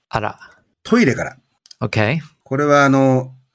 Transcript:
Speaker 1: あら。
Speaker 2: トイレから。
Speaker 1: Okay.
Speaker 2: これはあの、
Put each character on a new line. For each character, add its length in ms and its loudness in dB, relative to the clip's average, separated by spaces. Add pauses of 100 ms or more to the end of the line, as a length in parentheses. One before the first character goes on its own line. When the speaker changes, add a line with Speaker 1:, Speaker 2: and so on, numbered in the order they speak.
Speaker 1:
あ 100 -6
ら。 180 -8 (460)
Speaker 2:
ト 160 0
イ 60 2
レ 100 0
か 80 -6
ら。 140 -12 (420)
Speaker 1:
Okay. 400 -2 (240)
Speaker 2:
こ 140 -8
れ 80 -2
は 180 4
あ 60 4
の、 440 2 (220)